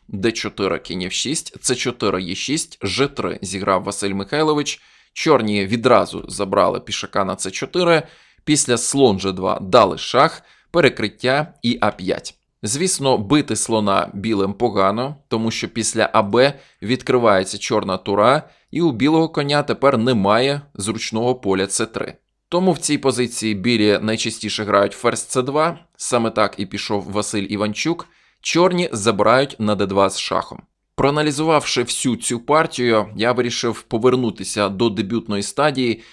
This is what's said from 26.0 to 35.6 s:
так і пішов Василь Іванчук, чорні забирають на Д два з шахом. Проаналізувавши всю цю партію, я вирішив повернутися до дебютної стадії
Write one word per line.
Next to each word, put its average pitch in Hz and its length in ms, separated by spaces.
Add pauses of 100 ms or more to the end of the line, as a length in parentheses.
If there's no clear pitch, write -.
так 107 280
і 101 80
пішов 101 380
Василь 104 460
Іванчук, 107 580 (340)
чорні 175 500
забирають 110 680
на 104 160
Д 98 100
два 98 240
з - 100
шахом. - 420 (340)
Проаналізувавши 151 880
всю 123 320
цю 117 240
партію, 123 760
я 110 160
вирішив 120 500
повернутися 110 880
до 101 200
дебютної 104 540
стадії 131 580 (120)